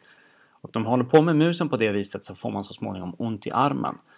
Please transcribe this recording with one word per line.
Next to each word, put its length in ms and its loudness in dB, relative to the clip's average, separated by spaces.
Och 220 -18
de 120 -2
håller 180 2
på 180 6
med 140 4
musen 340 2
på 80 -2
det 140 2
viset, 340 -4
så 100 -14
får 160 -8
man 120 -6
så 100 -16
småningom 440 -10
ont 300 -6
i 40 -8
armen. 460 0